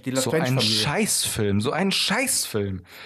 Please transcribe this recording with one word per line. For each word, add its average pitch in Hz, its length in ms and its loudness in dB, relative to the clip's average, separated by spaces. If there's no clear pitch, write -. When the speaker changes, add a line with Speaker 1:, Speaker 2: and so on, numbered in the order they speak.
Speaker 1:
die - 160 -4
Speaker 2:
So 127 140 0
ein 160 100 2
Speaker 1:
Lestrange-Familie. 131 220 2
Speaker 2:
Scheißfilm, 107 1000 0
so 127 120 0
ein 185 200 0
Scheißfilm. 110 880 -2